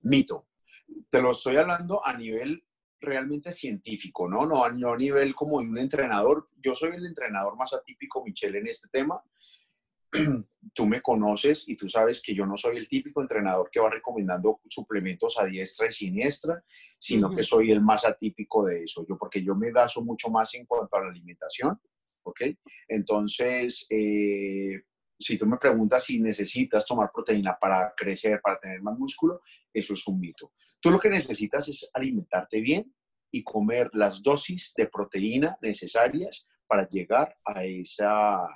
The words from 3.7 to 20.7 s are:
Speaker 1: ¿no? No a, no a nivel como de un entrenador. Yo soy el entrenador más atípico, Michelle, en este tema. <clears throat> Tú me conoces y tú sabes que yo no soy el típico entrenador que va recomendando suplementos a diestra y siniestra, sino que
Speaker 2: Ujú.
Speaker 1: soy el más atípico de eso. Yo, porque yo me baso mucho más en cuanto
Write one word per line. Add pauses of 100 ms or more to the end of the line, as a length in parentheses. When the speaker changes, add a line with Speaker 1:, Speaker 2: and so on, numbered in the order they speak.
Speaker 1:
¿no?
No
a,
no
a
nivel
como
de
un
entrenador.
Yo
soy
el
entrenador
más
atípico,
Michelle,
en
este
tema. (920)
<clears throat>
Tú
me
conoces
y
tú
sabes
que
yo
no
soy
el
típico
entrenador
que
va
recomendando
suplementos
a
diestra
y
siniestra, (340)
sino
que
Speaker 2:
Ujú.
Speaker 1:
soy
el
más
atípico
de
eso.
Yo,
porque
yo
me
baso
mucho
más
en
cuanto